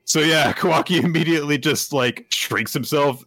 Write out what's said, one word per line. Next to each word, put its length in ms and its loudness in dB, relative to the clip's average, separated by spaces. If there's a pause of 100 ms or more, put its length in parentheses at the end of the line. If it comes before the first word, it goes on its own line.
So 140 0
yeah, 340 2
<laughs> 40 -8
Kawaki 460 2
immediately 540 0
just, 340 -2
like, 380 -2
shrinks 440 -4
himself 520 0